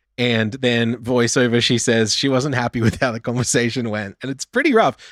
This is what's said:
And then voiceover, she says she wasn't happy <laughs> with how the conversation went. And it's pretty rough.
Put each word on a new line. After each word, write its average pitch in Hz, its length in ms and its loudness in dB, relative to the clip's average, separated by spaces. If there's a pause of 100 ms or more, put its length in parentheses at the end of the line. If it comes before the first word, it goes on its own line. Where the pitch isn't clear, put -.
(180)
And 113 360 0
then 120 440 0
voiceover, 120 680 2
she 120 160 2
says 113 340 2
she 139 160 0
wasn't 135 240 0
happy 120 280 -2
<laughs> - 0 -
with 113 180 0
how 131 140 0
the 113 60 -8
conversation 120 680 -2
went. 104 320 -6
And 131 80 -10
it's 135 160 -10
pretty 277 300 0
rough. 196 200 4 (160)